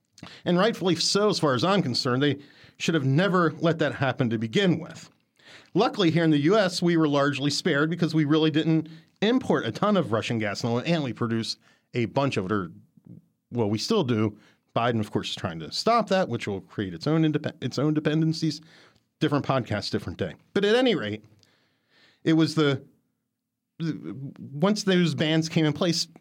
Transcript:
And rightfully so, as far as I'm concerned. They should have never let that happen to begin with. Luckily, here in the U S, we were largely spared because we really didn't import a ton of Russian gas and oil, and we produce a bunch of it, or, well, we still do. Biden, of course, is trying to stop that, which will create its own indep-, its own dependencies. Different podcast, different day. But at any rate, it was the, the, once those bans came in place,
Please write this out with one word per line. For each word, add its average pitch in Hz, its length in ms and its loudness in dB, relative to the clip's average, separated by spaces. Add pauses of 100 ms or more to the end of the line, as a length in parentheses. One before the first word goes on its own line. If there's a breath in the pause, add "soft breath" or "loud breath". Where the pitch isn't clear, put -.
(440 loud breath)
And 175 140 2
rightfully 190 400 2
so, 202 320 2
as 180 100 0
far 143 140 2
as 117 100 0
I'm 190 180 2
concerned. 127 400 0
They 143 160 2 (400 loud breath)
should - 180 0
have 135 100 0
never 170 540 2
let 160 200 0
that 143 160 -2
happen 131 360 0
to 117 60 -2
begin 143 400 2
with. - 320 -14 (640 loud breath)
Luckily, 190 380 2
here 170 140 2
in 160 60 4
the 147 80 4
U 170 180 4
S, 185 240 0
we 175 160 4
were 160 100 4
largely 143 420 0
spared 147 400 0
because 165 240 -2
we 156 120 2
really 156 260 4
didn't 160 380 2 (320 loud breath)
import 208 440 2
a 113 60 -2
ton 208 240 0
of 147 160 0
Russian 113 260 -2
gas 104 280 -4
and 117 80 0
oil, 120 120 -2
and 165 160 0
we 123 120 -4
produce 113 420 -4 (380 soft breath)
a 120 120 0
bunch 139 300 0
of 101 120 -2
it, 92 40 -2
or, 95 200 -2 (840)
well, 117 160 0
we 110 80 0
still 208 260 0
do. 110 320 0 (400 soft breath)
Biden, 120 260 0
of 104 100 -6
course, 98 200 -4
is - 40 -8
trying - 240 -8
to 80 120 -12
stop 226 360 0
that, 190 220 0
which 117 180 -6
will 98 140 -4
create 95 320 -8
its 82 120 -8
own 160 180 2
indep-, 151 380 -2
its 131 160 -6
own 151 160 0
dependencies. 156 680 -2 (580 soft breath)
Different 147 260 0
podcast, 117 460 -2
different 98 260 -6
day. 82 160 -4 (200)
But 202 120 0
at 214 120 4
any 247 180 2
rate, 107 280 -6 (1000 soft breath)
it 160 100 4
was 156 220 4
the, 143 260 2 (1000)
the, 113 360 -8 (240)
once 151 440 -2
those 180 300 2
bans 160 360 0
came 165 160 2
in 147 80 2
place, 165 340 -2 (140)